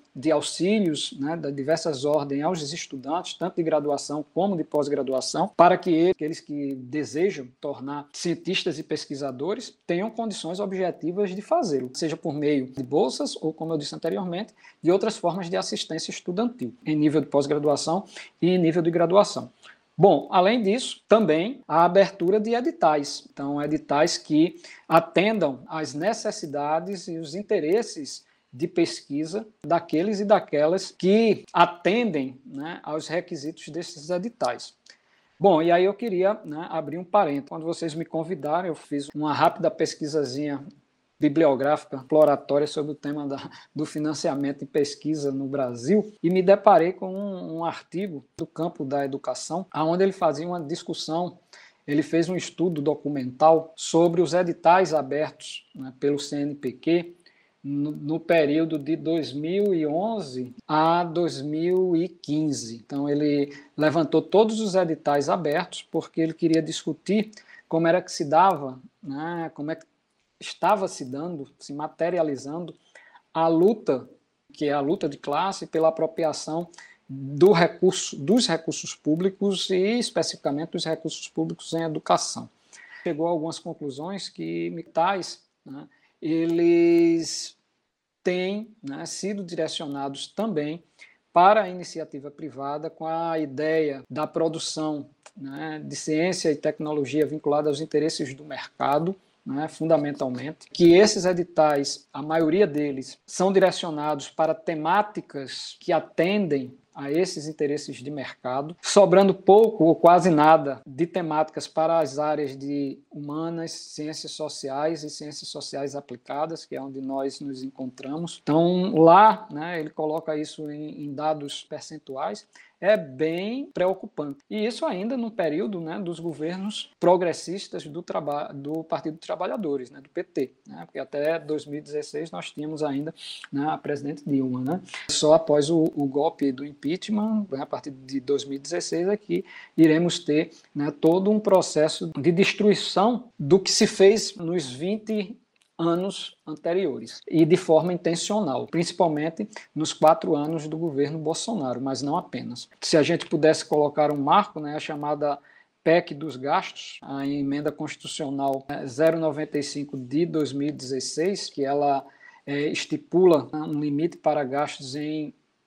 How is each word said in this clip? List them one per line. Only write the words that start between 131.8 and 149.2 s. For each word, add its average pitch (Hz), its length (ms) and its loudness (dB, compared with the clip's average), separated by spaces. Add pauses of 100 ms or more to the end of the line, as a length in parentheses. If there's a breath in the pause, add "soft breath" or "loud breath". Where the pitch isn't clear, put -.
dezesseis 151 500 -8
nós 175 180 -10
tínhamos 151 320 -8
ainda, 147 320 -4 (380 loud breath)
né, 143 160 -2
a 156 100 -2
presidente 143 480 -6
Dilma, 131 360 0
né? 160 200 -4 (300 loud breath)
Só 151 240 6
após 147 340 4
o, 160 260 2
o 143 120 -2
golpe 143 440 0
do 135 140 -8
impeachment, 208 840 -4
né, 135 100 -6
a 139 60 -8
partir - 240 -10
de 131 280 -10
dois 127 260 -2
mil 139 100 -8
e 135 40 -6
dezesseis, 170 480 -4
é 208 80 2
que 180 300 -4 (320 loud breath)
iremos 160 400 4
ter, 156 320 0 (240 loud breath)
né, 143 160 -2
todo 175 400 2
um 214 100 4
processo 175 800 2
de 151 140 2
destruição 202 920 2 (120)
do 156 220 4
que 190 120 -2
se - 140 2
fez 196 520 4
nos 165 280 -2
vinte 196 720 -6 (400)
anos 175 680 -2
anteriores, 156 800 -4
e 165 160 6
de 165 140 6
forma 170 340 4
intencional, 170 760 -2
principalmente 165 840 -2 (240 loud breath)